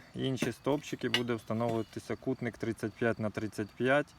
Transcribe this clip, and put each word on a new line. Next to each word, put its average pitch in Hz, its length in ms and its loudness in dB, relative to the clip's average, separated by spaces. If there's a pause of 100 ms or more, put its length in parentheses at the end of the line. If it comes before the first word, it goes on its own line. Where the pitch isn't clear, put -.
(140)
інші 127 380 0
стовпчики - 560 -2
буде 120 260 0
встановлюватися 113 840 -2
кутник 123 420 -4
тридцять 113 340 -2
п'ять 117 260 2
на 110 120 0
тридцять 107 400 -4
п'ять, 135 360 2 (120)